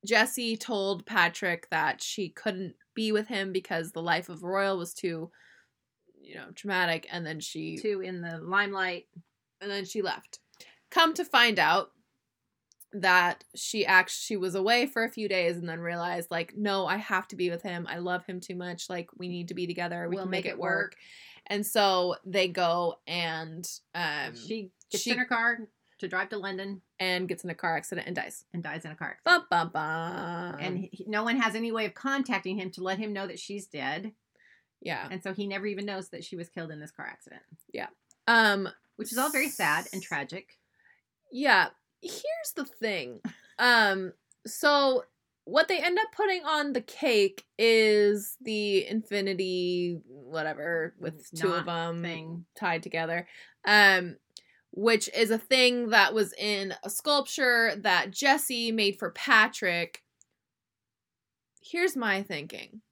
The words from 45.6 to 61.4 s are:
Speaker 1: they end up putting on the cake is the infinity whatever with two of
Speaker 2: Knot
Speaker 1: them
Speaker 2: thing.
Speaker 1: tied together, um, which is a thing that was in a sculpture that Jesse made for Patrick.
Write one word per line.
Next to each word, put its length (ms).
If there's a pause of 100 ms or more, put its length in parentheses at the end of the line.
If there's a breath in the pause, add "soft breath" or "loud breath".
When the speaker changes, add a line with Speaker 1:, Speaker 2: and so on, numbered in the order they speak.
Speaker 1:
they 120
end 200
up 120
putting 320
on 300
the 80
cake 640 (120)
is 840
the 460
infinity 1200
whatever 920
with 360
two 180
of 120
Speaker 2:
Knot 280
Speaker 1:
them 100
Speaker 2:
thing. 420 (100)
Speaker 1:
tied 280
together, 440 (380 loud breath)
um, 520 (540 loud breath)
which 440
is 160
a 60
thing 520
that 240
was 200
in 400 (100)
a 60
sculpture 880
that 340
Jesse 600
made 280
for 120
Patrick. 920 (1600)